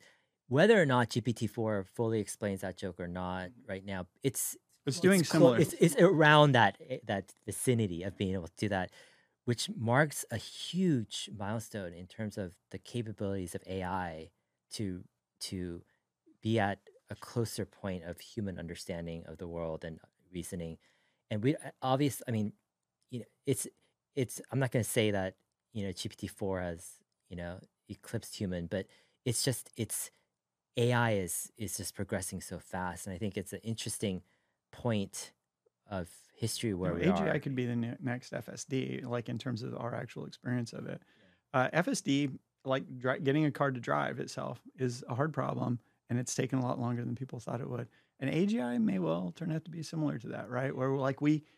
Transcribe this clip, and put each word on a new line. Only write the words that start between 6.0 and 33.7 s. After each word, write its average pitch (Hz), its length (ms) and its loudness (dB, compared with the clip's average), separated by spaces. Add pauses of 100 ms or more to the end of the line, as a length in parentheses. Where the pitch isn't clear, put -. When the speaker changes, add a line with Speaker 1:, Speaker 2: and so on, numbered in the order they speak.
Speaker 1:
that, 110 260 8 (120)
eh, 127 160 -4
that 101 280 -2 (120)
vicinity 101 580 2
of 98 140 -6
being 95 160 0
able 87 140 -4
to - 100 -20
do 107 120 -2
that, 92 220 0 (540)
which 120 320 -2
marks 131 520 2
a 113 80 -4
huge - 1000 -2
milestone 101 580 -6
in 90 120 -14
terms 107 320 -8
of 92 160 -4 (180)
the 95 80 -10
capabilities 98 760 -4
of - 100 -10
A 95 180 -4
I 90 480 -4 (400)
to, 95 320 -4 (380)
to 90 420 -6 (580)
be 113 180 2
at 98 200 2 (300)
a 107 60 -12
closer - 500 -4
point 92 380 -8
of 85 160 -10
human 101 380 -6
understanding 85 720 -8
of 80 100 -12
the 90 100 -10
world 82 380 -6
and 80 140 -10 (340)
reasoning. 82 460 -8 (500)
And 107 140 -2
we, 143 120 4
uh, 139 140 -10 (120)
obvious-, 135 460 2
I 127 40 -2
mean, 107 200 0 (580)
you 123 100 -10
know, 107 60 -12 (200)
it's, - 220 0 (480)
it's, 127 260 -4 (100)
I'm - 80 0
not 131 120 0
gonna 120 120 2
say 107 280 2
that, 95 240 -2 (360)
you 101 140 -6
know, 95 80 -4
G - 160 -8
P - 80 -18
T 98 100 -6
four 95 320 -4
has, 87 380 -6 (320)
you 90 80 -10
know, 87 220 -8 (280)
eclipsed - 480 -10
human, 90 300 -2
but 95 220 -4 (360)
it's 120 200 -2
just, - 340 -2
it's, - 340 -6 (640)
A 120 160 4
I 120 200 4
is, - 440 -2
is 101 200 -6
just - 180 -8
progressing 92 460 -4
so - 160 -10
fast. 90 480 -8
And 98 80 -8
I 87 60 -10
think 101 180 -4
it's 95 160 -6
an 95 100 -8
interesting 107 600 -4 (480)